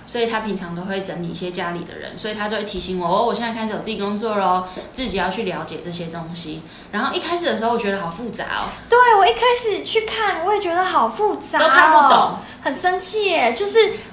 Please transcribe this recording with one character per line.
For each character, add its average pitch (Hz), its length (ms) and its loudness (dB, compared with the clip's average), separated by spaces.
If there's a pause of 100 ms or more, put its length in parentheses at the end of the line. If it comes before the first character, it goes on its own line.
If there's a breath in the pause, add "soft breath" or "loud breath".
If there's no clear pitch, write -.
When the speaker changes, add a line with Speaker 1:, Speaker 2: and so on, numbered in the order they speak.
Speaker 1:
所 240 120 -6
以 233 60 2
她 226 140 -2
平 208 140 -4
常 180 200 -8
都 175 80 -8
会 190 200 -4
整 175 200 -8
理 170 60 -6
一 170 60 -8
些 180 180 -8
家 180 180 -6
里 175 140 -8
的 - 100 -14
人， - 240 -14
所 220 100 -8
以 214 60 -6
她 214 140 -4
就 214 80 -4
会 214 80 -4
提 196 160 -6
醒 185 200 -4
我， 175 60 -2
哦， 196 180 2
我 226 80 2
现 226 140 -4
在 226 80 -4
开 226 100 -4
始 214 80 -4
有 185 60 -4
自 190 100 -8
己 220 80 -4
工 202 220 -4
作 214 180 -2
咯， 185 320 0 (240 loud breath)
自 254 160 -6
己 185 80 -4
要 185 140 0
去 214 140 -4
了 160 200 -6
解 160 180 -10
这 175 80 -10
些 170 160 -6
东 165 280 -10
西。 160 280 -10 (280 loud breath)
然 208 140 -4
后 277 100 -2
一 359 60 -2
开 339 180 -2
始 349 80 -2
的 220 100 2
时 208 80 -2
候 226 60 2
我 233 80 2
觉 202 140 0
得 196 80 -2
好 165 100 -6
复 226 180 -8
杂 185 160 -8
哦。 104 240 -4 (200)
Speaker 2:
对， 466 100 8 (180)
我 392 80 8
一 440 80 6
开 466 80 -6 (220)
始 392 220 -2
去 440 160 0
看， 403 440 -2
我 392 80 2
也 403 80 2
觉 349 140 -2
得 370 100 2
好 311 240 2
复 381 280 0
杂 - 240 -2
哦。 - 20 4
Speaker 1:
都 320 60 6
看 311 240 6
不 294 160 8
懂。 190 300 4 (220 loud breath)
Speaker 2:
很 294 140 -4
生 370 240 0
气 415 280 -2
耶， 269 280 2
就 392 100 -2
是 403 140 2 (340 loud breath)